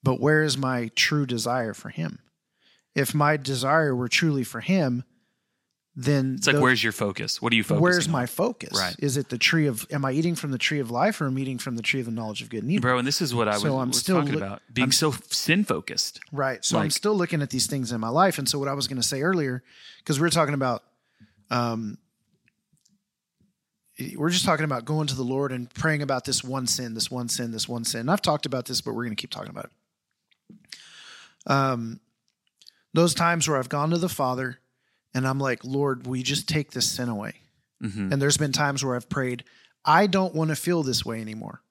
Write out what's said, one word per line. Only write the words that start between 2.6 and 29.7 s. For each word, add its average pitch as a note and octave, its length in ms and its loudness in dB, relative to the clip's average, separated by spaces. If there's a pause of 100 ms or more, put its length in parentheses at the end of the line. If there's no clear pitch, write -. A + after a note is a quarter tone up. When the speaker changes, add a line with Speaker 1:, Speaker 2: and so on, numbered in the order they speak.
Speaker 1:
If C#3 200 2
my D3+ 220 4
desire C#3 580 2
were B2 140 -2
truly C#3+ 360 2
for A2+ 160 -10
him, C3 440 2 (960)
then C3+ 360 2
Speaker 2:
It's - 80 0
like, C#3+ 100 6
Speaker 1:
the D3 60 4
Speaker 2:
where's B2 200 6
your A2+ 100 2
focus? - 500 -4
What A#2 100 2
are A#2 40 4
you A2 60 4
focusing D3+ 200 2
Speaker 1:
Where's F3 240 4
Speaker 2:
on? E3 60 0
Speaker 1:
my B2+ 140 0
focus? G#3 520 -4
Speaker 2:
Right. F2+ 200 -2
Speaker 1:
Is C#3 180 0
it C#3 120 -4
the B2+ 100 -6
tree D#3 280 4
of, A#2 240 -2
am C#3 140 -2
I C3+ 80 0
eating E3 220 0
from D3+ 160 -6
the B2+ 80 -4
tree D3+ 220 -2
of A#2+ 100 -4
life, D#3+ 300 0
or D3+ 60 0
am C3 100 -2
I C3+ 40 -2
eating C3 180 -4
from A#2+ 180 -6
the A2+ 60 -6
tree C3+ 180 -2
of A#2 60 -4
the A#2 60 -6
knowledge A2 300 -6
of A2+ 60 -14
good A2 140 -6
and A#2+ 100 -2
evil? G#3 100 2
Speaker 2:
Bro, B2+ 160 4
and B2 80 0
this - 140 0
is C3+ 140 -2
what A#2 140 4
I G#2 100 2
Speaker 1:
So A#2+ 160 2
Speaker 2:
was, C3 80 0
Speaker 1:
I'm B2 60 0
Speaker 2:
was A#2+ 100 0
Speaker 1:
still F#3 200 2
Speaker 2:
talking C#3+ 140 0
Speaker 1:
look-, D#3 100 -2
Speaker 2:
about, G2 200 -8 (100)
being B2 120 2
Speaker 1:
I'm C3 80 2
Speaker 2:
so D3+ 200 4 (180)
sin-focused. - 920 0 (120)
Speaker 1:
Right. C3+ 320 -2
So - 140 2
I'm D3+ 60 4
Speaker 2:
Like D3+ 80 0
Speaker 1:
still G#3+ 220 0
looking E3+ 280 0
at C#3 80 -4
these B2+ 160 0
things B2+ 260 -4
in A#2 80 -4
my A2+ 80 -4
life. E3+ 300 4
And C3+ 100 -2
so D3 100 -2
what C#3 100 -2
I C3+ 60 -2
was C#3 140 -4
gonna C3 140 -4
say C3+ 200 -2
earlier, D3+ 400 0 (420)
'cause C#3+ 140 0
we're E3 120 4
talking D3+ 240 4
about, B2+ 300 0 (680)
um, A#2 480 -2 (2250)
we're D#3 140 0
just F#3 160 2
talking D#3 180 4
about B2+ 220 -2
going D3+ 220 0
to C3+ 60 -2
the B2+ 100 -4
Lord C3 280 -2
and B2 220 -6
praying D3+ 260 0
about C3+ 240 -2
this C3 180 -2
one B2+ 240 -4
sin, A#2 280 -4
this A2 160 -4
one B2 180 -6
sin, A#2 240 -4
this A2 160 -6
one A#2+ 160 -4
sin. A#2 160 -4
And B2+ 100 -2
I've G3+ 120 2
talked D#3 240 0
about C3 180 -4
this, B2+ 160 -4
but - 140 -6
we're A2+ 100 -4
gonna A2 120 -6
keep - 140 -8
talking - 200 -10
about - 160 -12
it. - 40 -18 (1800)